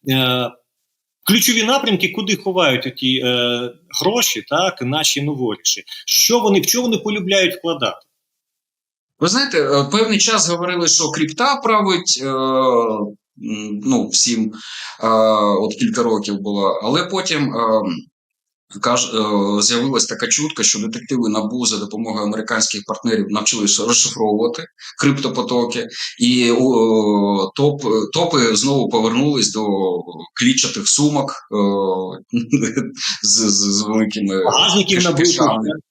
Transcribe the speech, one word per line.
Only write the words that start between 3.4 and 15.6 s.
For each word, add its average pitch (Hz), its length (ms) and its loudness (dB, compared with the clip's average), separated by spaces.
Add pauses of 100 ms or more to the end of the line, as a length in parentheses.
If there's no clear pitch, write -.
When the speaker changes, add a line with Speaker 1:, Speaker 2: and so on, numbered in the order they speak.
Speaker 1:
гроші, 190 480 0
так, 175 320 -2
наші 139 400 -2
новоріші? 127 640 -4 (240)
Що - 320 4
вони, 196 220 4
в - 40 -4
що 240 160 0
вони 226 160 0
полюбляють 190 580 -2
вкладати? 143 420 -4 (1200)
Speaker 2:
Ви 160 80 2
знаєте, 220 360 0
е, 143 280 2
певний 220 280 2
час 196 300 2
говорили, 175 380 -2
що 156 220 2
крипта 190 460 0
править, 202 680 0
е, 135 40 -4
м, 113 1600 -2
ну, 123 220 2
всім, 110 440 0 (520)
е, 110 40 2 (520)
от 107 140 -2